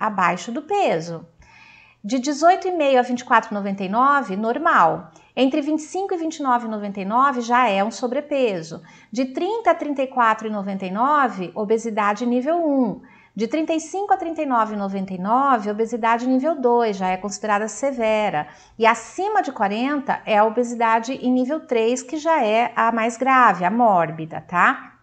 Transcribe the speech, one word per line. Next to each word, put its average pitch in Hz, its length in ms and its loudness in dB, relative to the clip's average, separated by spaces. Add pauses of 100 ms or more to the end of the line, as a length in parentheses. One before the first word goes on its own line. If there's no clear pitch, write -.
abaixo 190 500 0
do 294 120 -6
peso. 170 640 -2 (760)
De 240 160 -2
dezoito 311 480 2
e 370 40 -2
meio 277 280 2
a 247 40 4
vinte 240 180 -4
e - 40 -16
quatro 226 260 0
e - 20 -6
noventa 202 300 -4
e 180 60 -6
nove, 247 460 0
normal. 226 760 2 (240)
Entre 269 260 2
vinte 302 180 -2
e - 40 -8
cinco 381 300 -6
e 359 40 -2
vinte 320 200 -6
e 294 60 -8
nove 240 220 0
e 226 40 -8
noventa 208 300 -8
e 190 60 -6
nove 247 360 2
já 240 260 2
é 196 160 2
um 226 80 -2
sobrepeso. 240 920 -4 (300)
De 247 140 -2
trinta 370 460 -2
a 330 40 2
trinta 294 260 -6
e 262 60 -2
quatro 226 400 0
e - 20 -4
noventa 196 360 -6
e 180 60 -6
nove, 220 640 0
obesidade 214 720 -2
nível 254 320 0
um. 269 440 0 (320)
De 214 140 -4
trinta 311 240 -2
e 320 80 0
cinco 392 340 -6
a 370 40 4
trinta 330 240 -6
e 302 40 -2
nove 226 280 0
e 208 40 -6
noventa 196 360 -4
e 185 40 -8
nove, 226 520 2
obesidade 226 580 0
nível 269 320 0
dois, 240 380 2
já 185 100 -2
é 185 80 0
considerada 208 540 -2
severa. 214 800 -2 (300)
E 220 80 2
acima 370 560 2
de 262 120 -6
quarenta 247 720 -2
é 214 120 2
a 208 60 6
obesidade 233 680 0
em 247 180 -2
nível 254 300 0
três, 240 420 0
que - 140 -8
já 311 260 2
é 226 320 2
a 226 160 2
mais 233 240 -2
grave, 247 480 4
a 180 80 2
mórbida, 170 760 2
tá? 202 580 0